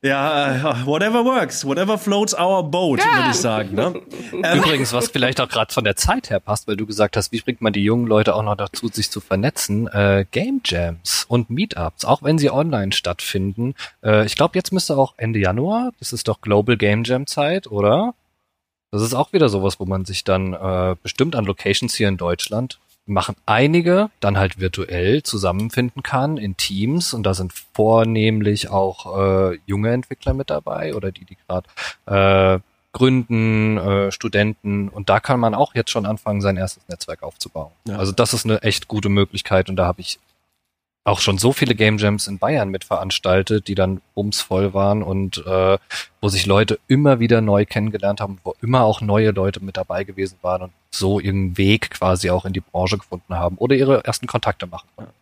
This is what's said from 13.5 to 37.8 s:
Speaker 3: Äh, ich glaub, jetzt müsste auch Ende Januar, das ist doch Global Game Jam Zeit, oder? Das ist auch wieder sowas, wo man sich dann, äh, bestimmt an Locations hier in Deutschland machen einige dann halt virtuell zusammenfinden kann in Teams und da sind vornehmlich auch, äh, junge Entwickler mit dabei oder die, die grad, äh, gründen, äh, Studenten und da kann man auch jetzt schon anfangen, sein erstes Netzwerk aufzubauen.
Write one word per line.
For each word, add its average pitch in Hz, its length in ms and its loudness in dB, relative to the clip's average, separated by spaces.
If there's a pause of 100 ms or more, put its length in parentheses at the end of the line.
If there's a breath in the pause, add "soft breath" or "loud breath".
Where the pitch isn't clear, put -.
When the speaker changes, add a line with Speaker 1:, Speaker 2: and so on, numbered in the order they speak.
Speaker 3:
Äh, 107 220 4
ich - 120 -4
glaub, 165 180 0
jetzt 185 180 -2
müsste 175 240 0
auch 135 220 2
Ende 113 220 -2
Januar, 170 580 0
das - 160 -10
ist - 140 -4
doch 107 120 -2
Global 104 380 2
Game 104 260 2
Jam 127 220 -2
Zeit, 160 440 -2
oder? 208 440 2 (800)
Das 104 100 0
ist 113 100 -2
auch - 220 -2
wieder 156 160 4
sowas, 98 300 0
wo 101 40 -6
man 95 220 -4
sich 95 180 -8
dann, 95 300 0
äh, 92 480 -2
bestimmt 151 340 -2
an 120 80 0
Locations 98 500 -2
hier 104 140 0
in 95 80 0
Deutschland 90 600 -4 (280)
machen 101 280 -2 (100)
einige 170 640 4 (120)
dann 101 180 0
halt 95 220 0
virtuell 92 640 -2
zusammenfinden 110 800 -2
kann 139 320 -2
in 104 200 -4
Teams 117 560 -2
und 113 120 -6
da 95 100 2
sind 90 180 -6 (220)
vornehmlich 110 960 2
auch, 95 800 0
äh, 85 160 -6
junge 104 240 -2
Entwickler 127 420 -4
mit 135 160 -4
dabei 151 460 -6
oder 95 160 -4
die, 92 140 -18
die - 120 -20 (120)
grad, 90 160 -4 (420 loud breath)
äh, 95 540 4 (320)
gründen, 113 840 2
äh, 98 340 0
Studenten 104 760 -2
und 101 180 -8
da 98 100 6
kann 123 220 0
man 113 140 2
auch 139 200 0
jetzt 117 160 -2
schon 107 160 -2
anfangen, 104 340 -2
sein 98 160 2
erstes 95 320 -6
Netzwerk - 360 -12
aufzubauen. 80 480 -12 (160)